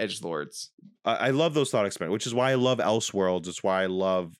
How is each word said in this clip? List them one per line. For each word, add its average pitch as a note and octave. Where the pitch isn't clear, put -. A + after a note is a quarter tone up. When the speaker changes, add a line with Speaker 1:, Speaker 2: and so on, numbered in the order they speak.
Speaker 1:
edgelords. E2+
Speaker 2:
I, A2+
I B2
love D#3
those C#3+
thought A2
experiments, F2+
which A2
is A#2
why B2+
I C3
love B2+
Elseworlds. F#2
It's -
why F#2+
I -
love F#2